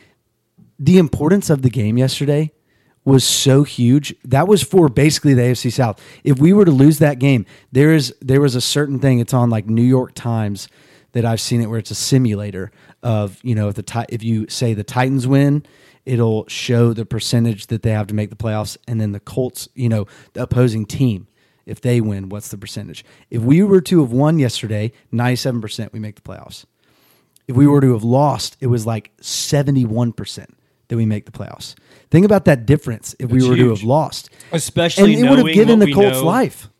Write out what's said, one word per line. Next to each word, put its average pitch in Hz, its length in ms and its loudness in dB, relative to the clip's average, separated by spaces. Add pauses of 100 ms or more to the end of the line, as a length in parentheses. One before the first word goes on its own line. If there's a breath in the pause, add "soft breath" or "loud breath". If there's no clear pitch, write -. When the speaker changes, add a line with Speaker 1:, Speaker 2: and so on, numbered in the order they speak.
(800 soft breath)
Speaker 1:
the 170 200 4
importance 170 520 0
of 139 120 0
the 127 80 2
game 110 280 -2
yesterday 143 540 -2 (520)
was 135 200 4
so 135 380 2
huge. 131 520 0 (100)
That 131 240 0
was 208 140 4
for 175 260 4
basically 143 460 2
the 123 80 2
A 123 80 2
F 120 80 -2
C 120 120 -6
South. 113 300 -2 (240 loud breath)
If 139 140 2
we 165 140 6
were 202 120 6
to 170 60 4
lose 139 300 6
that 147 180 2
game, 131 280 2 (260 soft breath)
there 147 200 4
is, 135 280 0
there 135 200 2
was 135 140 2
a 123 60 -2
certain 143 400 -4
thing. 127 180 2
It's 120 160 -2
on, 120 160 2
like, 110 160 -2
New 113 160 0
York 127 320 2
Times 110 540 -6 (440 soft breath)
that 117 120 -2
I've 113 160 -2
seen 120 200 -2
it 113 60 -4
where 113 120 -8
it's - 120 -10
a 104 60 -10
simulator 104 760 -2 (320 soft breath)
of, 107 400 -4
you 123 120 -4
know, 107 140 -2
if 101 60 -6
the 104 80 -10
Ti-, 117 260 -8
if 113 140 -10
you 110 260 -4
say 120 240 -4
the 104 120 -6
Titans 127 420 -2
win, 143 380 2 (420 soft breath)
it'll 113 420 -2
show 117 440 0
the 110 120 -8
percentage 117 640 -4
that 110 140 -6
they 113 80 -2
have 107 160 -2
to 107 80 -8
make 104 160 -4
the - 60 -18
playoffs, 107 400 -6 (120)
and 113 120 -4
then 107 120 -4
the 101 80 -12
Colts, - 540 -8
you 123 140 -4
know, 107 180 -2 (260 soft breath)
the 120 120 -10
opposing 113 420 0
team, 117 400 -4 (400)
if - 140 -14
they 120 200 -2
win, 98 280 -6
what's 104 200 -14
the 104 100 -16
percentage? 98 460 -16 (260 soft breath)
If 117 120 -6
we 151 200 4
were 196 200 4
to 180 180 2
have 123 100 0
won 147 300 2
yesterday, 110 520 -4 (200 soft breath)
ninety-seven 120 480 -2
percent 107 320 -12
we 110 80 -12
make 104 160 -12
the - 60 -20
playoffs. - 420 -20 (840)
If 127 100 -8
we 143 100 8
were 143 140 4
to 131 120 4
have 104 120 -2
lost, 127 560 0
it 135 80 -4
was, 117 180 -2
like, 110 240 -6 (100)
seventy-one 123 920 -2
percent - 440 -16 (320)
that 120 80 -6
we 113 100 0
make 107 180 -4
the - 80 -20
playoffs. - 420 -16 (360 soft breath)
Think 180 160 4
about 202 200 2
that 127 200 2
difference 131 520 -2
if 123 120 -8
we 127 80 2
Speaker 2:
It's 127 80 2
Speaker 1:
were 123 100 2
to 123 120 4
Speaker 2:
huge. 107 120 0
Speaker 1:
have 107 80 -8
lost. - 400 -2 (220 loud breath)
Speaker 2:
Especially 175 640 2
Speaker 1:
And 240 100 2
it 262 60 4
would 277 80 6
have 247 80 4
Speaker 2:
knowing 160 80 0
Speaker 1:
given 226 240 6
Speaker 2:
what 208 80 4
Speaker 1:
the - 0 -
Speaker 2:
we 143 80 0
Speaker 1:
Colts 196 240 2
Speaker 2:
know, 135 80 -2
Speaker 1:
life. 202 420 -2 (120)